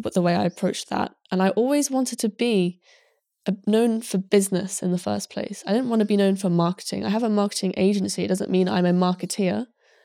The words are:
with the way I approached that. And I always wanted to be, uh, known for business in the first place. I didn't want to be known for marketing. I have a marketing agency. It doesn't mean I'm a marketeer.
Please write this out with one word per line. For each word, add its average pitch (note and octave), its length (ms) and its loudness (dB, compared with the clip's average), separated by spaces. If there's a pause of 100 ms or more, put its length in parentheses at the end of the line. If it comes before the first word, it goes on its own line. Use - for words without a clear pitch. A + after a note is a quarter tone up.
with - 100 -6
the F#3 80 2
way F3 140 2
I G3 100 0
approached - 440 -4
that. - 220 -2 (200)
And F#3 120 0
I F#3+ 60 4
always C#4 420 2
wanted B3+ 280 -2
to A3+ 100 0
be, G3 500 0 (680)
uh, F#3 60 0 (160)
known A3+ 340 2
for - 160 -4
business G3 640 0
in F#3 100 0
the F3+ 60 0
first G3+ 320 -6
place. - 380 -10
I G3 60 0
didn't B3 160 0
want A3+ 100 2
to G#3+ 60 2
be G#3 120 2
known G3 200 4
for G3 120 0
marketing. F3 560 0
I G#3 40 -2
have A3 140 0
a A3+ 60 0
marketing G3+ 460 0
agency. G3 480 0
It G3 60 -2
doesn't F#3+ 200 -2
mean F#3 200 2
I'm F3+ 160 2
a F3 80 4
marketeer. F#3 720 0 (380)